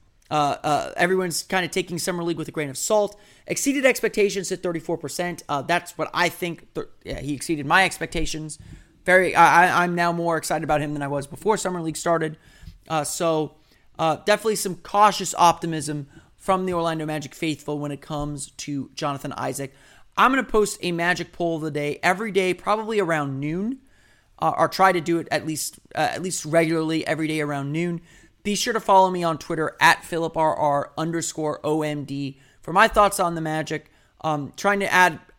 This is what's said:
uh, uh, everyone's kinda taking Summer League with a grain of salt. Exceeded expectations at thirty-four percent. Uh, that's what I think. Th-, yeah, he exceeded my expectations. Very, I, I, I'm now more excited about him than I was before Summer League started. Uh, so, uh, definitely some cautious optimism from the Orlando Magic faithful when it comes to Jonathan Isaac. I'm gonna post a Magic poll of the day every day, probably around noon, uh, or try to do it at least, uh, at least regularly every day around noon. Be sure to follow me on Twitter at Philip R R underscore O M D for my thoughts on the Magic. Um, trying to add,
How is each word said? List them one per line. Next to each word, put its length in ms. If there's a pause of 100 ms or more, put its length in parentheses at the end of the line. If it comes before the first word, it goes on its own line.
(300)
uh, 320
uh, 340
everyone's 460
kinda 260
taking 300
Summer 260
League 140
with 100
a 40
grain 180
of 80
salt. 420 (240)
Exceeded 400
expectations 680
at 100
thirty-four 360
percent. 500
Uh, 140
that's 360
what 160
I 140
think. 460
Th-, 120 (180)
yeah, 140
he 160
exceeded 320
my 180
expectations. 720 (480)
Very, 300
I, 320
I, 160
I'm 140
now 160
more 240
excited 260
about 180
him 120
than 100
I 60
was 180
before 300
Summer 260
League 140
started. 420 (500)
Uh, 140
so, 540 (420)
uh, 260
definitely 320
some 200
cautious 600
optimism 680 (300)
from 300
the 60
Orlando 320
Magic 300
faithful 460
when 100
it 100
comes 580
to 360
Jonathan 380
Isaac. 420 (420)
I'm 140
gonna 140
post 360
a 120
Magic 400
poll 240
of 60
the 100
day 280
every 300
day, 240
probably 460
around 400
noon, 400 (580)
uh, 180
or 120
try 240
to 80
do 180
it 140
at 120
least, 360 (160)
uh, 160
at 100
least 220
regularly 640
every 180
day 140
around 320
noon. 280 (440)
Be 100
sure 180
to 80
follow 300
me 140
on 120
Twitter 440
at 240
Philip 320
R 180
R 420
underscore 680
O 180
M 220
D 340 (220)
for 120
my 140
thoughts 320
on 160
the 60
Magic. 500 (300)
Um, 360
trying 240
to 120
add, 260 (200)